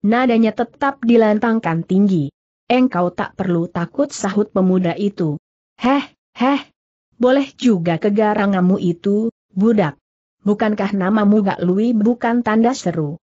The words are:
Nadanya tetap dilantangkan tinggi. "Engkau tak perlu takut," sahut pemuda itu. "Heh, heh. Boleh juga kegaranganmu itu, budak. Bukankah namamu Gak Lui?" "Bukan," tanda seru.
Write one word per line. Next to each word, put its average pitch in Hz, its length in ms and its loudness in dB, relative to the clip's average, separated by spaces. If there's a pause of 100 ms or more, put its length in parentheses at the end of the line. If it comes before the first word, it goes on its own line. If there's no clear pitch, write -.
Nadanya 226 480 2
tetap 277 480 -4
dilantangkan 220 800 2
tinggi. 185 480 0 (400)
"Engkau 240 400 2
tak - 240 -8
perlu 175 320 -2
takut," 180 480 -4
sahut 202 400 -4
pemuda 185 400 0
itu. 180 400 -4 (480)
"Heh, 269 320 -2 (240)
heh. 269 240 0 (560)
Boleh 269 400 2
juga 175 400 0
kegaranganmu 202 800 0
itu, 202 560 -2 (160)
budak. 196 480 0 (440)
Bukankah 208 480 -2
namamu 208 560 2
Gak - 160 -4
Lui?" 202 320 0
"Bukan," 233 480 0
tanda 226 320 2
seru. 160 560 -6